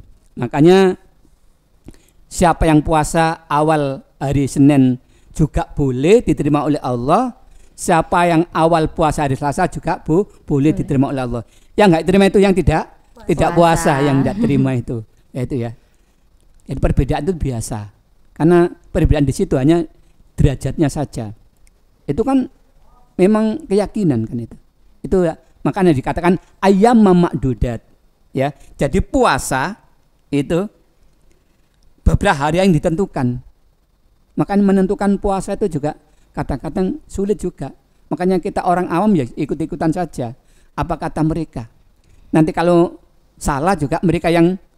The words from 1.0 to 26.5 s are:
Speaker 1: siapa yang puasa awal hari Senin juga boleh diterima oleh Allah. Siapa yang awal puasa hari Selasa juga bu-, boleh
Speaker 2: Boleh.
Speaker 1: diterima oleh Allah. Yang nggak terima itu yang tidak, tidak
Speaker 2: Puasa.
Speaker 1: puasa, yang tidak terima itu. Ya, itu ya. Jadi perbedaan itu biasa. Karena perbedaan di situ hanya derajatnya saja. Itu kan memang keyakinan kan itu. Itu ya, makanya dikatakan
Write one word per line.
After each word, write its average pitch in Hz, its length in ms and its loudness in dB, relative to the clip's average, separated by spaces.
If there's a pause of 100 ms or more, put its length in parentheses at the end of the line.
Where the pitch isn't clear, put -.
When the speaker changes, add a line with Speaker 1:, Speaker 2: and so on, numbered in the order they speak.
Speaker 1:
siapa 170 400 2
yang 151 160 4
puasa 160 640 -2
awal 147 540 -2 (180)
hari 139 240 -2
Senin 135 560 2 (320)
juga - 320 -2
boleh 143 560 2
diterima 147 400 0
oleh 147 160 -2
Allah. 147 560 -2 (420)
Siapa 175 480 0
yang 170 320 2
awal 165 320 2
puasa 151 400 -2
hari 135 80 -2
Selasa 147 320 -2
juga 165 320 -6
bu-, 165 240 0
boleh 151 480 -2
Speaker 2:
Boleh. - 0 -
Speaker 1:
diterima 139 400 0
oleh 135 160 -6
Allah. 120 160 -6 (320)
Yang 208 160 6
nggak 165 160 2
terima 196 240 4
itu 202 80 4
yang 190 160 4
tidak, 160 280 0 (440)
tidak 160 240 0
Speaker 2:
Puasa. 165 480 2
Speaker 1:
puasa, 143 40 0
yang 135 200 2
tidak 131 160 -4
terima 131 400 0
itu. 117 240 -8 (320)
Ya, 131 80 -6
itu 127 160 -8
ya. 117 120 -6 (1000)
Jadi - 80 -8
perbedaan 143 480 0
itu 190 80 -2
biasa. 120 440 -6 (560)
Karena 170 320 4
perbedaan 147 600 0
di 127 80 0
situ 156 240 -2
hanya 165 240 2 (560)
derajatnya 135 480 0
saja. 120 480 -8 (720)
Itu 147 160 -2
kan 262 240 0 (720)
memang 214 480 0
keyakinan 185 560 -2
kan 120 160 -10
itu. 117 160 -14 (480)
Itu 180 240 0
ya, 160 80 -4 (280)
makanya 185 280 2
dikatakan 165 480 0 (240)